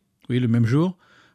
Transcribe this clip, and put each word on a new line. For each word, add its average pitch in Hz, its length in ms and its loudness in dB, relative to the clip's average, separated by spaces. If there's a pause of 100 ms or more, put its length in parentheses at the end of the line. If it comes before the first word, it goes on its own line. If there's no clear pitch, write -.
(300)
oui, 123 100 0
le 123 80 -2
même 117 160 2
jour. 151 320 -2 (380)